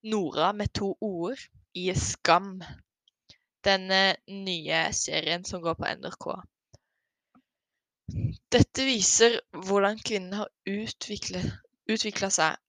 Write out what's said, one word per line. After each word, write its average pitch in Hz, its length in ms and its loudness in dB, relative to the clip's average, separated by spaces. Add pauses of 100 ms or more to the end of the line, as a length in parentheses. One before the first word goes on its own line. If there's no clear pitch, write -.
Nora 185 480 2
med 208 160 -4
to 196 160 -2 (120)
ord 196 380 -4 (380)
i 180 160 -2
Skam, 185 640 2 (1040)
den, 190 280 2
eh, 190 260 4 (100)
nye 180 540 -2 (120)
serien 160 520 -2
som 180 160 -8
går 165 160 -2
på - 100 -4
N - 220 -6
R - 100 -14
K. - 160 -6 (2250)
Dette - 380 2
viser 233 520 4 (140)
hvordan 196 460 2
kvinnen 190 340 -4
har 214 160 -6 (160)
utvikle-, 202 960 -6 (320)
utviklet 202 420 0
seg 156 240 2 (120)